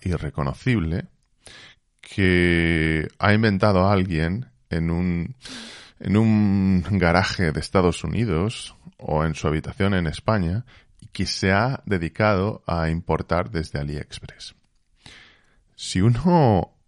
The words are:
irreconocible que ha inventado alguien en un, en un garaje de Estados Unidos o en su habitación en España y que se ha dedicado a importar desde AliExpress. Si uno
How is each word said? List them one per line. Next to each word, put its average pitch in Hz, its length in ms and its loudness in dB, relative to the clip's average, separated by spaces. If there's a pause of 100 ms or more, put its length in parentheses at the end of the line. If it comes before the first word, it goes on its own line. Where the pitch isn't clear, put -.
irreconocible 80 1040 -4 (920)
que 85 1080 2 (100)
ha 101 160 2
inventado 104 540 4
alguien 95 640 0 (200)
en 82 200 -2
un, 87 460 -4 (640)
en 95 180 4
un 101 760 4
garaje 87 600 2
de 73 80 -6
Estados 90 440 0
Unidos 92 720 -4 (220)
o 78 280 -2
en 135 100 -2
su - 120 -6
habitación 78 460 -2
en 87 140 -2
España 95 580 -2 (340)
y - 80 -20
que 92 200 -6
se - 240 -2
ha 113 340 -2
dedicado 98 800 -2
a 82 240 -2
importar 82 640 -2
desde 78 280 -8
AliExpress. - 760 -12 (1200)
Si - 260 -4
uno 120 760 2 (120)